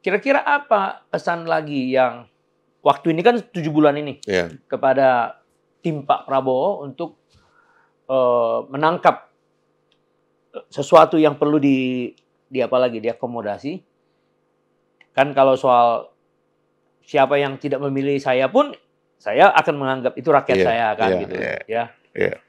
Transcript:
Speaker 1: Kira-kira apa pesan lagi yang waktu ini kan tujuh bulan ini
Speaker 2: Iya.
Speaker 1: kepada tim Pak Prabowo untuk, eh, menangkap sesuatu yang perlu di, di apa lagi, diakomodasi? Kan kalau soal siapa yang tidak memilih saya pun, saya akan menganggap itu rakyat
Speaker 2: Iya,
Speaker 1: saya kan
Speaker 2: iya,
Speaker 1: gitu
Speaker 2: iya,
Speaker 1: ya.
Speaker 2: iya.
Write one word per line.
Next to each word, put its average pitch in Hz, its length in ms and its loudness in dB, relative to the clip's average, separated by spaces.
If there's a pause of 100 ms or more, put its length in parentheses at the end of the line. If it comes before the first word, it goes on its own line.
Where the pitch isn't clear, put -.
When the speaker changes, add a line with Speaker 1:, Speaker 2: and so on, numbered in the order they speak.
Speaker 1:
Kira-kira 277 400 0
apa 226 640 -2
pesan 170 380 -6
lagi 147 480 -4
yang 120 320 0 (560)
waktu 143 320 0
ini 160 80 -2
kan 233 220 2
tujuh 160 280 -6
bulan 147 240 4
ini 147 300 -10
Speaker 2:
Iya. 90 280 -2 (120)
Speaker 1:
kepada 131 760 0 (400)
tim 151 200 -6
Pak 143 240 -4
Prabowo 135 560 -2
untuk, 143 360 -12 (880)
eh, 120 540 0 (100)
menangkap 156 600 0 (1400)
sesuatu 156 500 4
yang 151 160 4
perlu 147 240 0
di, 127 520 0 (360)
di 131 140 -8
apa 120 160 0
lagi, 123 260 0
diakomodasi? 120 720 -8 (1400)
Kan 143 220 0
kalau 135 220 4
soal 120 560 2 (920)
siapa 143 360 2
yang 135 200 -4
tidak 139 240 -6
memilih 139 360 -2
saya 131 280 -2
pun, 262 280 0 (420)
saya 139 340 4
akan 156 240 2
menganggap 131 400 -4
itu 127 140 -6
rakyat 135 300 2
Speaker 2:
Iya, 92 80 2
Speaker 1:
saya 117 280 0
kan 107 160 -2
Speaker 2:
iya, 92 120 0
Speaker 1:
gitu 90 120 -10
Speaker 2:
iya, - 200 -6 (100)
Speaker 1:
ya. 117 200 -6 (300)
Speaker 2:
iya. - 200 -2 (140)